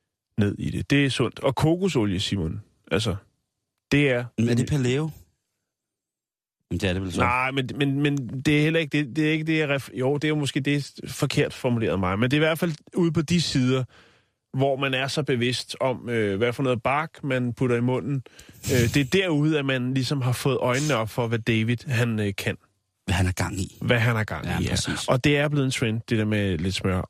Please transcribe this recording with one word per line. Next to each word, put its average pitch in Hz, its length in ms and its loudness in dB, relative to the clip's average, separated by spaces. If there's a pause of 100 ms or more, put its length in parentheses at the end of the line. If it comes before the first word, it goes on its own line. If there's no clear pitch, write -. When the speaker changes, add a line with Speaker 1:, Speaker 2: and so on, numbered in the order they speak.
(380)
Speaker 1:
ned 101 220 2
i - 100 -4
det. - 200 -4
Det 143 160 4
er 135 40 0
sundt. 117 300 -2
Og 131 160 0
kokosolie, 151 640 2
Simon, 98 420 -4 (300)
altså, 110 240 0 (760)
det 143 180 4
er 120 160 0 (120)
Speaker 2:
Men 117 120 2
er 120 60 2
det 117 140 0
paleo? 143 400 0 (1600)
Men 90 100 -2
det 98 100 0
er 90 40 0
det 92 80 -2
vel 95 120 -6
så. 117 80 -2
Speaker 1:
Nej, 127 300 2
men, 135 240 -2
men, 139 260 0
men 143 160 2 (240)
det 151 160 4
er 147 40 4
heller 160 180 2
ikke 151 240 -2
det, 120 120 -8
det 156 120 0
er 151 40 2
ikke 156 140 -2
det, 160 120 0
jeg 143 180 0
ref-, - 240 -8
jo, 131 140 2
det 143 100 -2
er 156 60 0
jo 151 60 2
måske 147 240 -2
det 143 320 0 (160)
forkert - 460 0
formuleret 113 380 0
af 90 80 2
mig, 95 200 0
men 127 120 2
det 147 60 4
er 151 40 2
i 160 60 4
hvert 160 120 0
fald 175 140 0 (200)
ude 170 180 2
på 165 100 0
de 170 200 0
sider, 131 420 2 (720)
hvor 135 180 2
man 135 180 0
er 131 140 0
så 147 160 -2
bevidst 123 560 -2
om, 123 300 -2
øh, 107 280 2
hvad 120 160 2
for 143 100 -2
noget 127 200 0
bark, 147 400 -2
man 127 300 -2
putter 120 220 0
i 120 60 0
munden. 127 420 -2 (500)
Øh, 120 200 4
det - 40 0
er 143 80 4
derude, 156 540 2
at 143 60 -2
man 131 280 0
ligesom 135 280 0
har 127 100 0
fået 127 260 0
øjnene 135 380 0
op 110 140 0
for, 120 180 -2
hvad 113 120 0
David, 113 380 0 (100)
han, 117 320 0
øh, 104 180 0
kan. - 200 -4 (480)
Speaker 2:
Hvad 98 100 0
han 90 100 2
har 92 80 0
gang 95 260 -4
i. - 220 -6
Speaker 1:
Hvad 120 180 2
han 117 160 2
har 110 80 0
gang 82 220 -8
Speaker 2:
Ja, 85 140 -2
Speaker 1:
i, 90 40 -2
ja. - 60 -2
Speaker 2:
præcis. - 380 -4
Speaker 1:
Og 135 160 2
det 147 140 4
er 143 100 2
blevet 147 180 0
en 131 60 0
trend, 113 380 -2
det 117 80 2
der 107 80 0
med 101 320 0
lidt 92 180 -2
smør 92 340 0